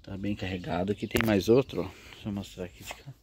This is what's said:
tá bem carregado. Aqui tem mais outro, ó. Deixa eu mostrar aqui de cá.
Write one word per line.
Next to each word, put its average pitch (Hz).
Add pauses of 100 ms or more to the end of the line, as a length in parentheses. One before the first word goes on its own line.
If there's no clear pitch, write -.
tá 98
bem 101
carregado. 92
Aqui 107
tem 139
mais 104
outro, 120
ó. 92 (220)
Deixa -
eu -
mostrar 98
aqui -
de -
cá. - (100)